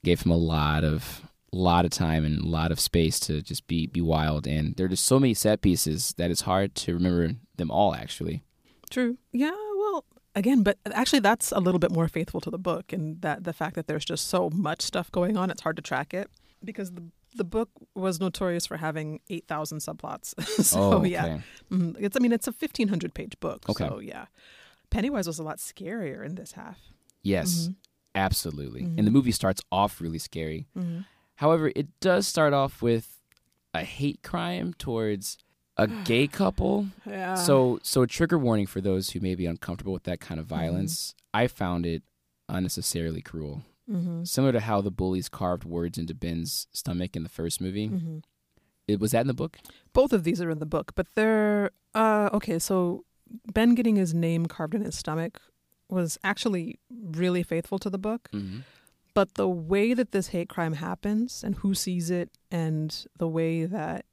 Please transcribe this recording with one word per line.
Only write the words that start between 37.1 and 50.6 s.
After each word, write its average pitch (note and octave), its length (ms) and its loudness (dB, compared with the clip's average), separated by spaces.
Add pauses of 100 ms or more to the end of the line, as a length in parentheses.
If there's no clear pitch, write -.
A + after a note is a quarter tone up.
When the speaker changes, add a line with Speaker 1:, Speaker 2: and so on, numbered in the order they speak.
Speaker 1:
So, C#3 480 6
so B2+ 200 4
a A#2+ 40 4
trigger E3 300 2
warning A2+ 300 4
for - 120 -4
those F#2+ 300 0
who F2+ 100 -6
may F#2 160 0
be F2+ 120 -2
uncomfortable F2 440 -6
with F#2 120 -6
that F2 180 -4
kind E2 180 -8
of D#2+ 80 -8
Speaker 2:
Mm-hmm. - 80 -6
Speaker 1:
violence. G2 600 -2 (180)
I A#2 140 4
found F2 380 -2
it E2 180 -4 (440)
unnecessarily E2+ 760 -4
cruel. D2+ 420 -10 (280)
Speaker 2:
Mm-hmm. E3+ 320 -4
Speaker 1:
Similar C3+ 300 2
to A#2 80 2
how G#2+ 200 0
the G2 100 0
bullies F#2 380 -2
carved F2+ 360 -2
words E2+ 320 -4
into E2 180 -6
Ben's E2 560 -6
stomach - 440 -4
in E2 80 -4
the D#2+ 60 -8
first E2+ 300 -4
movie. G2+ 300 -4
Speaker 2:
Mm-hmm. D#3+ 300 -6 (680)
Speaker 1:
It, G2+ 120 2
was G#2+ 120 0
that A#2+ 100 4
in C3 60 0
the C3 60 0
book? - 240 -6 (360)
Speaker 2:
Both C4 200 6
of F#3+ 100 2
these E3 180 0
are E3+ 80 -2
in D#3 100 -2
the D3+ 60 -6